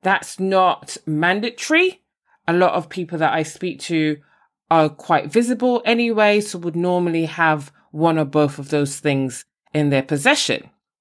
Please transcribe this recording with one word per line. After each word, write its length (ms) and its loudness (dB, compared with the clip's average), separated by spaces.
That's 360 -2
not 580 0
mandatory. 960 0
A 60 0
lot 200 4
of 160 -4
people 280 -8
that 160 0
I 80 0
speak 400 -8
to 360 -2
are 180 4
quite 440 -2
visible 520 0
anyway, 580 2
so 180 -8
would 160 -6
normally 500 0
have 460 0
one 300 2
or 60 0
both 340 0
of 100 -12
those 300 -2
things 460 -2
in 160 2
their 140 2
possession. 680 -2